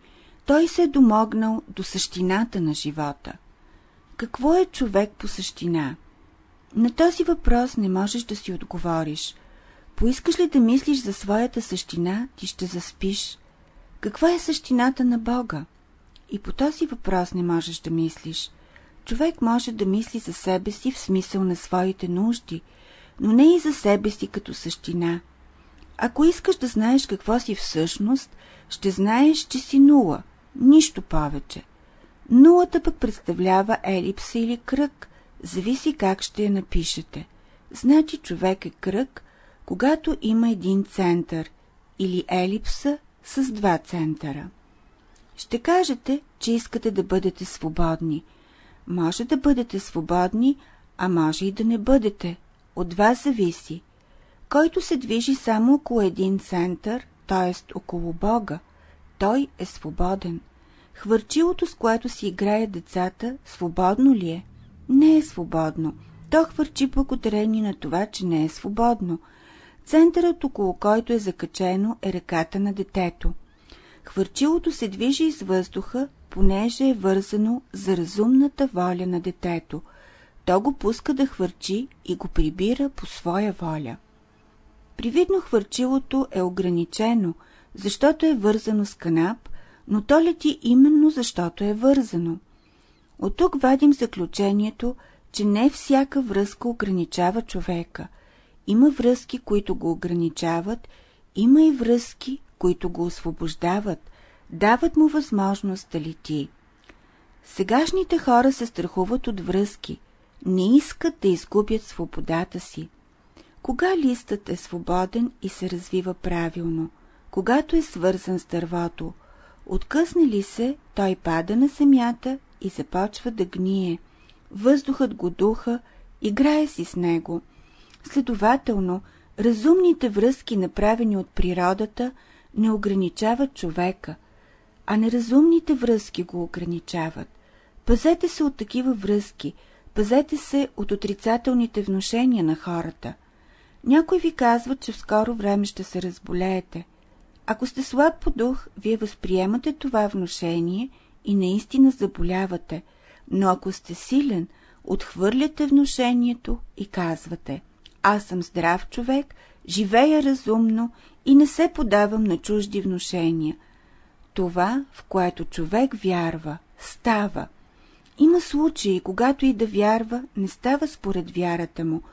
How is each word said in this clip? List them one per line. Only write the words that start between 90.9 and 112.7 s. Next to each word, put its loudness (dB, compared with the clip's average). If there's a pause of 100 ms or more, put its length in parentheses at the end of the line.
защото -4
е 0
вързано. 2 (840)
От -2
тук 0
вадим 6
заключението, -2 (360)
че -2
не 4
всяка 0
връзка -4
ограничава -2
човека. -8 (580)
Има 6
връзки, 0
които -2
го -4
ограничават, -4 (460)
има 6
и 6
връзки, -2 (180)
които 0
го -6
освобождават, -6 (400)
дават 2
му 6
възможност -2
да -6
лети. -8 (960)
Сегашните 0
хора 4
се -6
страхуват -4
от -6
връзки, -4 (460)
не 4
искат 0
да 2
изгубят 0
свободата -6
си. -14 (720)